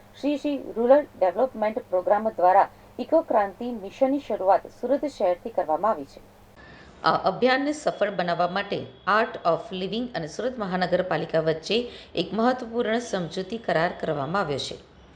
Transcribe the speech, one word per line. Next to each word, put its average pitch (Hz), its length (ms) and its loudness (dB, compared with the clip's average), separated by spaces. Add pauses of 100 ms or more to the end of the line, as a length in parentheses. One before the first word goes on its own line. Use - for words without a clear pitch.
(200)
શ્રી 285 180 0
શ્રી 285 200 -2
રૂરલ 240 440 4 (180)
ડેવલપમેન્ટ 214 600 0
પ્રોગ્રામ 202 500 0
દ્વારા 185 380 6 (320)
ઇકો 302 220 4
ક્રાંતિ 240 500 -2
મિશનની 247 560 -2
શરૂઆત 190 400 2
સુરત 269 380 -2
શહેરથી 214 440 -2
કરવામાં 165 420 0
આવી 156 120 -6
છે. - 160 -18 (840)
આ 160 140 4
અભિયાનને 254 560 2
સફળ 208 380 -2
બનાવવા 175 360 0
માટે 190 400 -6 (340)
Art 185 320 -2
of 185 300 -6
Living 214 320 -4
અને 160 120 -6
સુરત 240 320 -6
મહાનગરપાલિકા 175 800 -2
વચ્ચે 160 520 0 (240)
એક 175 180 -2
મહત્વપૂર્ણ 226 680 0
સમજૂતી 185 580 -6
કરાર 175 340 0 (100)
કરવામાં 156 400 -2
આવ્યો 147 160 -2
છે, - 180 -8 (400)